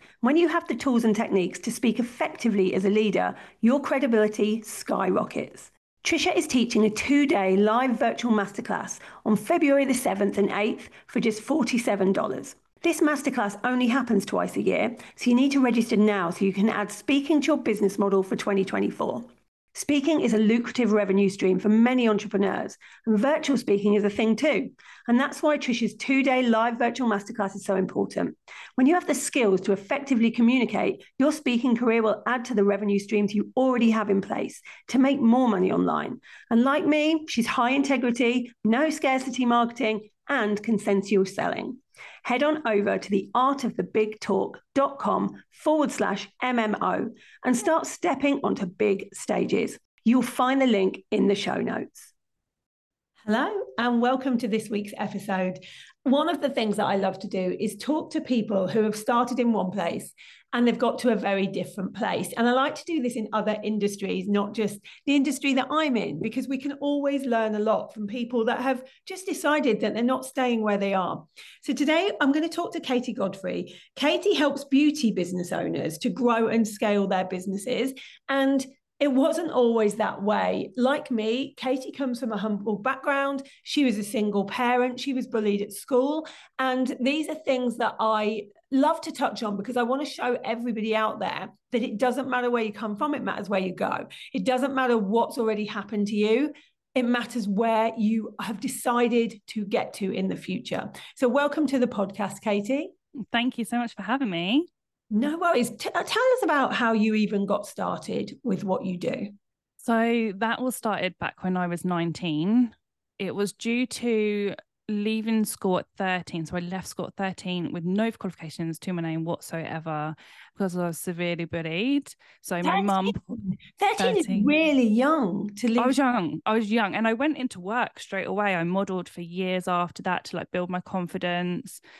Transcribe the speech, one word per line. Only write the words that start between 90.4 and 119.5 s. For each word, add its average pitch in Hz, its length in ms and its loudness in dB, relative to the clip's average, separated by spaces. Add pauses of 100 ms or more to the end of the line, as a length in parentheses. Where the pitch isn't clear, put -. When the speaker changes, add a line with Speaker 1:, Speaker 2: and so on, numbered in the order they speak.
Speaker 1:
everybody 220 540 -2
out 214 240 -2
there - 260 -6 (240)
that 226 100 0
it 220 160 -4
doesn't 254 320 0
matter 247 220 0
where 233 100 0
you 214 120 -4
come 208 240 -6
from, 285 180 -2
it 247 80 -6
matters 190 260 -6
where 196 120 2
you 185 120 -4
go. - 340 -4 (260)
It 196 100 -2
doesn't 254 320 0
matter 240 220 2
what's 220 400 0
already 214 280 0
happened 208 420 -4
to 214 80 -4
you. 226 360 2 (420)
It 254 120 0
matters 240 420 -2
where 226 500 2
you 220 440 0
have 190 180 -6
decided 240 880 0
to 214 180 -6
get 202 280 -4
to 190 180 -4
in 190 160 -2
the 180 80 -4
future. - 560 -8 (240)
So 247 140 2
welcome 285 380 0
to 269 120 0
the 247 80 2
podcast, 202 540 -6
Katie. 233 480 -2 (420)
Speaker 2:
Thank 240 260 -2
you 233 60 -4
so 240 140 -4
much 240 180 -4
for 202 60 -14
having 233 280 -2
me. 190 380 0 (420)
Speaker 1:
No 294 300 0
worries. 370 320 2
T-, - 180 -8
uh, 349 140 -2
tell 466 200 0 (100)
us 494 100 2
about 294 320 2
how 226 180 2
you 214 220 4
even 202 320 2
got - 180 -2
started - 800 -6
with 196 200 -2
what 190 220 -2
you 185 100 -4
do. 202 360 -6 (460)
Speaker 2:
So 226 600 0
that 226 220 -2
all 254 120 -2
started 185 460 -4
back - 260 -8
when 185 140 0
I 180 80 0
was 175 180 -6
nineteen. 175 920 0 (420)
It 190 160 -6
was 202 200 -2
due 240 340 -2
to 214 640 -2 (340)
leaving 220 580 0
school 190 320 -2
at - 80 -4 (120)
thirteen. 180 480 -4
So 180 120 -6
I 175 40 -4
left 180 260 -8
school - 200 -8
at - 80 -14
thirteen 180 560 -6
with 170 140 -8
no 208 260 0
qualifications 165 680 -8
to 185 140 -6
my 170 100 -4
name 160 200 -4
whatsoever 160 920 -6 (380)